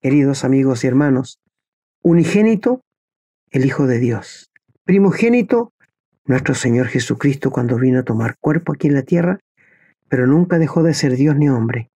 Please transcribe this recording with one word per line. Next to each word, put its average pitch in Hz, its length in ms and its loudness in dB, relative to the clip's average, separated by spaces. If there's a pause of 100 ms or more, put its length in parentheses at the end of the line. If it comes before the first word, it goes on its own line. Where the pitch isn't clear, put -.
Queridos 139 420 0
amigos 135 400 0
y - 20 0
hermanos, 131 540 0 (600)
unigénito, 208 800 2 (680)
el 131 140 0
Hijo 135 220 0
de 123 120 0
Dios. 117 540 -6 (320)
Primogénito, 226 880 2 (540)
nuestro 127 280 0
Señor 120 340 0
Jesucristo 131 640 -4
cuando 120 280 -2
vino 127 220 2
a 123 40 -8
tomar 113 340 -4
cuerpo 156 360 -4
aquí - 140 -4
en 143 60 2
la 135 80 0
tierra, 170 380 -2 (680)
pero 123 180 0
nunca 170 320 2
dejó 165 240 0
de 160 100 2
ser 135 240 -2
Dios 147 180 2
ni 147 140 2
hombre. 117 500 -2